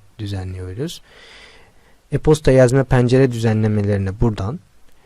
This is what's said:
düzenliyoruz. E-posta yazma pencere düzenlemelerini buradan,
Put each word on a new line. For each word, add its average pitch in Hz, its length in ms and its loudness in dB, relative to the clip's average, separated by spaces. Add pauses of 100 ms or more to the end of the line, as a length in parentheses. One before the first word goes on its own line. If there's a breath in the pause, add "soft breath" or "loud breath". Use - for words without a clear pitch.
(180)
düzenliyoruz. 95 840 -10 (1080 soft breath)
E-posta 143 400 2
yazma 131 320 4
pencere 127 480 2
düzenlemelerini 107 880 -2
buradan, 110 400 -2 (460)